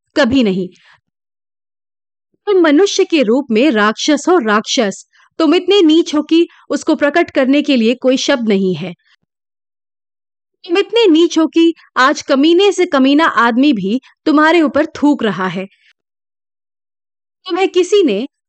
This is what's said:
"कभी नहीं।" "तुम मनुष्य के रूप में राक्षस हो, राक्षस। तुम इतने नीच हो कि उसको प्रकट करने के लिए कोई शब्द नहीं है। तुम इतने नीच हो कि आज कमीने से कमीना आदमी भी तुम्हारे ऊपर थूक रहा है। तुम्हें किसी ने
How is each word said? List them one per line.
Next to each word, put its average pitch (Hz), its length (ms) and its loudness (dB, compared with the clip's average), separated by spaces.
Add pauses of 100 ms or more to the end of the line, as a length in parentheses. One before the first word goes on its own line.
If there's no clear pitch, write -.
(160)
"कभी 269 260 0
नहीं।" 185 260 -4 (1800)
"तुम 392 140 2
मनुष्य 339 440 2
के 320 180 0
रूप 247 280 -2
में 240 200 2
राक्षस 220 580 -2
हो, 359 100 2
राक्षस। 220 680 -4 (300)
तुम 320 160 2
इतने 370 280 0
नीच 320 320 2
हो 294 80 0
कि 330 240 0 (220)
उसको - 260 -4
प्रकट 311 360 -2
करने 277 320 0
के 294 140 0
लिए 226 180 2
कोई 254 220 0
शब्द 240 320 -2
नहीं 196 260 0
है। 170 180 -12 (1700)
तुम 359 120 -2
इतने 415 280 0
नीच 330 320 2
हो 320 80 2
कि 330 260 0 (240)
आज 262 260 0
कमीने 339 500 2
से 359 140 -2
कमीना 285 380 2
आदमी 247 480 0
भी 202 280 -4 (260)
तुम्हारे 311 360 2
ऊपर 285 240 0
थूक 294 360 -2
रहा 190 240 -4
है। 185 180 -8 (1800)
तुम्हें 370 220 -2
किसी 370 340 2
ने 233 240 -2 (220)